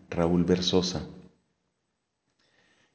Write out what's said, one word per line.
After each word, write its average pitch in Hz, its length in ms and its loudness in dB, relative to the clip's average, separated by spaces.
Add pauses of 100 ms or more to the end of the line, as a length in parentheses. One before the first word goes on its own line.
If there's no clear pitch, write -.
Raúl 87 360 2
Versosa. 90 600 0 (1900)